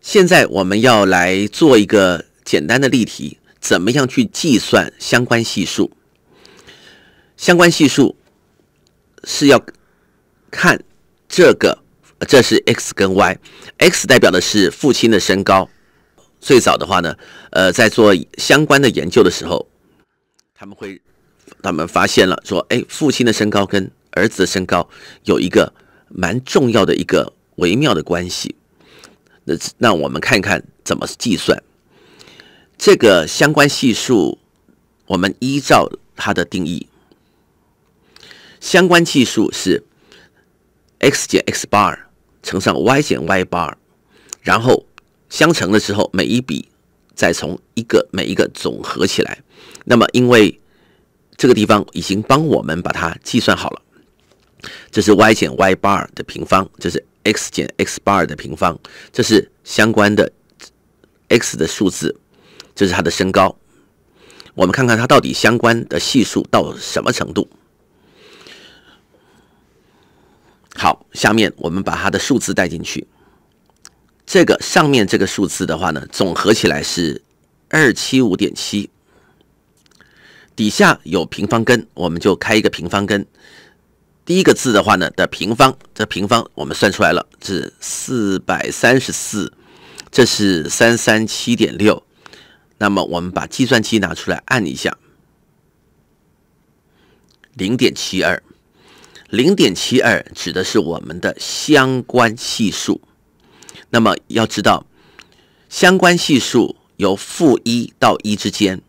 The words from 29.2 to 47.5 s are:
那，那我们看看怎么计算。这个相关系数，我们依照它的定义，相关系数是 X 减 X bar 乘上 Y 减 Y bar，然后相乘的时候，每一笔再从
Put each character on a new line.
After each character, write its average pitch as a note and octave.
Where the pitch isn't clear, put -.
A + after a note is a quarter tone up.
那， D#2+
那 A#2
我 D2
们 C2
看 A#2+
看 F#2
怎 -
么 -
计 G#2
算。 -
这 G3
个 F#2
相 D3+
关 C#3+
系 C3+
数， F#2+
我 G2
们 F#2
依 C#3
照 B2
它 -
的 F#2
定 F2+
义， E2+
相 F3+
关 E3+
系 C#3+
数 -
是 -
X -
减 -
X -
bar G2+
乘 -
上 E2+
Y C3+
减 C#2
Y F#2
bar， F2
然 G2
后 B2
相 D#3+
乘 F#2+
的 G#2+
时 G#2
候， G2+
每 F2+
一 A#2
笔 D#2
再 E2+
从 E2+